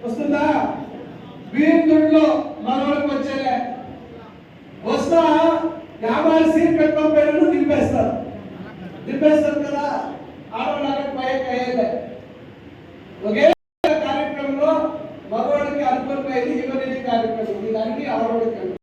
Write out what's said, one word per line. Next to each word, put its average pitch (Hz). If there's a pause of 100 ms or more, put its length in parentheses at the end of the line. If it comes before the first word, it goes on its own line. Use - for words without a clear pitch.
ವಸ್ತುತ 294 (1120)
ಭೀಮ್ 320
ದುಡ್ಲು 311 (400)
ಮರವಳ್ಳಿ 277
ಕೊಚ್ಚೆಲೆ. 269 (1300)
ಹೊಸ 262 (920)
ಯಾವಾರ 311 (120)
ಸೀರೆ 330
ಕಟ್ಕೊಂಡ್ 302
ಬೇರೆನೂ 302
ನಿಂಬೆಸ್ತಾರೆ. - (960)
ನಿಂಬೆಸ್ತಾರೆ 294
కదా? 285 (720)
ಆಡೋಣ 285
ಆಗಕ್ಕೆ 285
ಭಯ 262 (140)
ಕೈಯಲ್ಲಿ. 247 (1400)
ಒಗೆ 214 (640)
ಕಾರ್ಯಕ್ರಮಗಳು 277 (580)
ಮರವಳ್ಳಿಗೆ 285
ಅನುಕೂಲ 269
ಕೈಲಿ 247 (100)
ಇವರಿಗೆ 262 (100)
ಕಾರ್ಯಕ್ರಮ. 226 (200)
ಇದು 220
ಅಂಗಡಿ 233 (100)
ಆಡೋಣ 226 (120)
ಕೈಲಿ. 185